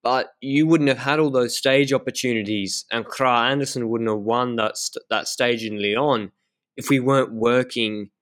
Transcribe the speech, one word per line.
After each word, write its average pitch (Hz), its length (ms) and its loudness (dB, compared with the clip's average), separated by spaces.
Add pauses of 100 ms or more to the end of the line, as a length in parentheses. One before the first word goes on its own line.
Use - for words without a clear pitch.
but 123 380 -2
you 139 260 2
wouldn't 160 220 4
have 127 100 2
had 139 220 0
all 151 100 2
those 123 260 0
stage 135 360 2
opportunities, 110 960 -2
and 113 140 -2
Kra 123 460 0
Anderson 135 380 -2
wouldn't 113 220 0
have 107 80 -2
won 120 380 -2
that 107 200 -2
st-, - 340 -8
that - 180 -2
stage 120 360 -2
in 107 160 -6
Lyon 107 520 0 (440)
if - 140 -10
we 139 80 4
weren't 131 340 2
working 113 760 0 (120)